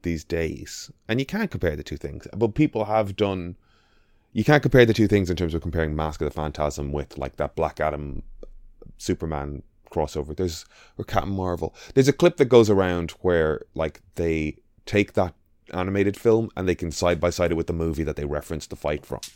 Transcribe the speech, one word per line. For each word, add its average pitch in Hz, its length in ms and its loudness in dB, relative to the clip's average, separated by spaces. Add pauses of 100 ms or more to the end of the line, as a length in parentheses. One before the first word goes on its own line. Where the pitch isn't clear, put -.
these 85 220 -4
days, - 680 -6 (180)
and 113 120 0
you 135 60 -4
can't 208 240 -4
compare 82 260 -2
the 78 60 -8
two - 140 -10
things, - 300 -10 (100)
but 107 180 0
people 147 300 2
have 104 320 0
done, 92 400 -2 (760)
you 107 120 0
can't 147 180 6
compare 123 240 8
the 110 80 4
two 107 140 4
things 101 200 4
in 90 80 -2
terms 82 160 0
of 82 100 -2
comparing 80 340 -2
Mask 78 240 -4
of 78 60 0
the 69 80 -4
Phantasm 76 580 -4
with, 71 260 -6
like, 67 180 -8
that 73 200 -4
Black 80 240 -2
Adam 73 420 -4 (760)
Superman 73 640 -6 (280)
crossover. 76 460 -4
There's, 87 280 -4 (320)
or - 80 -8
Captain - 300 -4
Marvel. 90 400 -4 (200)
There's 135 120 6
a 139 60 6
clip 170 240 2
that 147 80 2
goes 117 260 8
around 90 400 2 (120)
where, 82 420 2 (100)
like, 78 260 -4 (140)
they 80 440 -2 (280)
take 104 280 2
that 90 200 0 (380)
animated 98 440 0
film 113 400 4
and 92 120 -2
they 90 80 2
can 85 160 -6
side 87 280 2
by 87 100 2
side 85 220 0
it 82 40 2
with 82 120 -2
the 85 40 -2
movie 82 320 -2
that 71 120 -4
they 71 80 -6
referenced 73 460 -6
the - 60 -12
fight 76 300 -4
from. - 140 -10 (160)